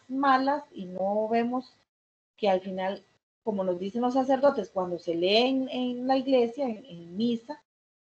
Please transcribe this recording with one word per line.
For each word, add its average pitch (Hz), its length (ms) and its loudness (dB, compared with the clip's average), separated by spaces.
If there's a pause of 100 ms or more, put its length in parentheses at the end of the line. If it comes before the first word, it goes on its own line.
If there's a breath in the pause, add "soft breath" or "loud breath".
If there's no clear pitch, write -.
malas 269 640 2
y 190 140 -10
no 196 440 -2
vemos 240 440 0 (640)
que 214 100 0
al 190 140 4
final, 190 420 -6 (400)
como 202 200 -2
nos 180 160 -2
dicen 196 220 -4
los 247 120 0
sacerdotes, 262 560 2
cuando 175 300 -4
se 170 160 -4
leen 247 540 2
en 247 360 -4
la 269 120 2
iglesia, 254 500 0
en, 208 180 -8
en 170 320 -14
misa, 233 440 -2 (500)